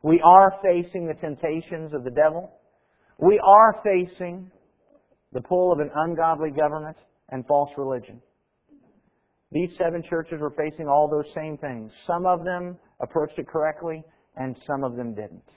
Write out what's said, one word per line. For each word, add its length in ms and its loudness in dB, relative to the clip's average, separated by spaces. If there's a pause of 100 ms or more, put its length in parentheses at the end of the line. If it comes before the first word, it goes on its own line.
We 200 2
are 420 8
facing 420 -2
the 80 -6
temptations 800 -8
of 100 -8
the 80 -8
devil. 420 0 (680)
We 200 6
are 440 8
facing 680 -4 (800)
the 100 -8
pull 300 2
of 80 2
an 140 -4
ungodly 560 -2
government 480 -4 (320)
and 160 -10
false 320 0
religion. 420 -8 (1300)
These 260 -4
seven 240 -2
churches 400 -8
were 80 -4
facing 380 -8
all 200 2
those 280 -4
same 240 -10
things. 320 -12 (160)
Some 180 -4
of 180 0
them 320 -8 (240)
approached 380 -6
it 100 -10
correctly, 560 -6 (320)
and 300 -10
some 180 -6
of 120 -6
them 180 -10
didn't. 440 -16